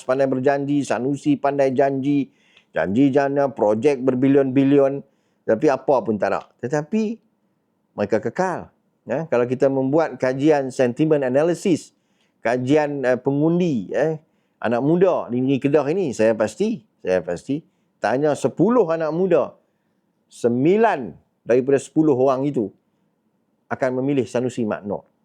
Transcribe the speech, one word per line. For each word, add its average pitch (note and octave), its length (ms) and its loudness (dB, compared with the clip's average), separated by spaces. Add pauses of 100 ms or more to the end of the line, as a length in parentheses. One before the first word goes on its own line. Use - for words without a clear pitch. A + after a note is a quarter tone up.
pandai C3+ 240 0
berjanji, C#3 560 0
Sanusi C3+ 560 -2
pandai C#3 320 0
janji, C#3 560 0 (480)
janji G2 320 2
jana, C#3 400 2
projek A#2 560 0
berbilion-bilion, C3+ 960 2 (480)
tapi A#2 240 2
apa C3+ 220 0 (100)
pun G#2+ 160 -2
tak G2 160 0
ada. D2 80 -8 (160)
Tetapi D#3 560 -4 (800)
mereka G#2 240 -2
kekal. D3 480 -4 (400)
Ya, C3+ 240 -4
kalau B2 160 0
kita C3 240 0
membuat C3+ 480 -2
kajian C3+ 480 0
sentiment C#3+ 560 0
analysis, D#3+ 720 0 (480)
kajian, C#3 640 0
eh, B2+ 80 2
pengundi, C#3+ 800 0
eh, D3+ 240 -2 (400)
anak A#2 240 -2
muda D3+ 480 0
di B2 80 -2
negeri C3 160 0
Kedah C#3 320 0
ini, E3 240 -2
saya A2 240 2
pasti, D3 480 -2 (160)
saya F2+ 240 0
pasti F2+ 400 -6 (320)
tanya C3+ 400 0
sepuluh G3 560 2
anak E3 240 -2
muda, E3+ 400 0 (720)
sembilan C#3 880 0 (240)
daripada B2+ 400 0
sepuluh D#3 320 0
orang C3 320 2
itu C3+ 240 -2 (1040)
akan B2+ 320 -4
memilih C#3 240 -2
Sanusi A#2+ 400 -4
Makno. F2+ 560 -8